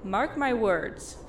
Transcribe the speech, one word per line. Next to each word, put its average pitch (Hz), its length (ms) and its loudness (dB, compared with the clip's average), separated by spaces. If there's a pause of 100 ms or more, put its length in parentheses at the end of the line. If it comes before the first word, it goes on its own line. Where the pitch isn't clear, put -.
Mark 208 340 0
my 277 180 2
words. 196 640 0 (120)